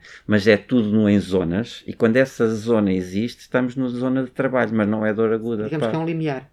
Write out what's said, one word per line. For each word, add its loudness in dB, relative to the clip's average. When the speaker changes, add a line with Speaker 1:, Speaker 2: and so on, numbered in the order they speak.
Speaker 1:
mas 2
é 8
tudo 0
no, 4
em 6
zonas, -2
e -12
quando 2
essa 2
zona 0
existe, -4
estamos -4
na -2
zona -2
de -6
trabalho, -2
mas 2
não 0
é 0
dor 0
aguda, -4
Speaker 2:
Digamos -4
Speaker 1:
pá. -2
Speaker 2:
que -4
é -2
um -4
limiar, -4